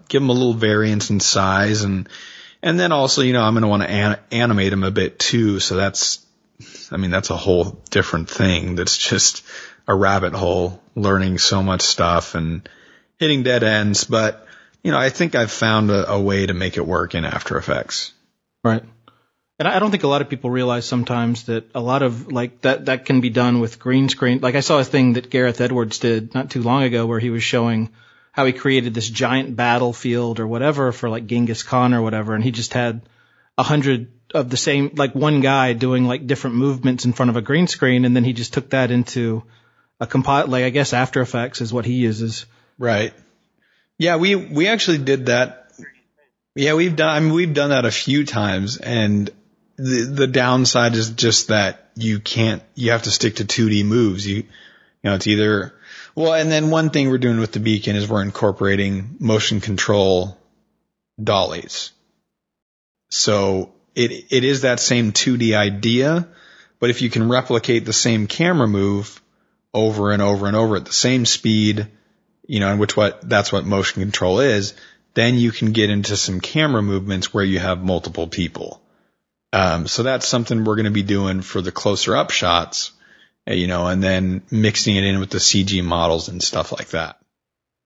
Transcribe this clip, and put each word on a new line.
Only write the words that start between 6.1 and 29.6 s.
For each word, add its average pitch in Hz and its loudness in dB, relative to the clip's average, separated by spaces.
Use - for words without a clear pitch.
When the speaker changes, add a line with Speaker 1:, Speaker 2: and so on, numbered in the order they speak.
Speaker 1:
I 71 -8
mean, 92 -2
that's 95 -2
a 85 -4
whole 87 0
different 85 -2
thing. 90 0
That's 87 -2
just - -2
a 101 2
rabbit 98 2
hole, 90 -2
learning 95 2
so 98 2
much 95 0
stuff 85 0
and 82 -6
hitting 151 0
dead 123 2
ends. 107 2
But, 110 0
you 175 -2
know, 143 2
I 131 2
think 165 -2
I've 113 0
found 110 2
a, 98 0
a 101 0
way 98 0
to 95 -2
make 90 -4
it 76 -2
work 87 -2
in 80 -2
After - -6
Effects. - -6
Speaker 2:
Right. 113 0
And 156 -2
I 190 2
don't 208 2
think 196 0
a 147 2
lot 139 2
of 135 -8
people 127 -6
realize 123 -2
sometimes 117 -2
that 113 -6
a 127 -4
lot 127 0
of, 120 -4
like, 123 -6
that, 135 0
that 131 -2
can 131 2
be 120 0
done 123 2
with 113 -4
green 131 2
screen. 127 0
Like, 127 0
I 143 2
saw 151 2
a 131 0
thing 127 4
that 120 -4
Gareth 127 2
Edwards 120 -2
did 113 0
not 135 -6
too 123 -4
long 127 2
ago 117 0
where 113 -2
he 120 -2
was 117 -4
showing 117 0
how 139 2
he 127 2
created 127 0
this 110 -4
giant 127 -2
battlefield 120 0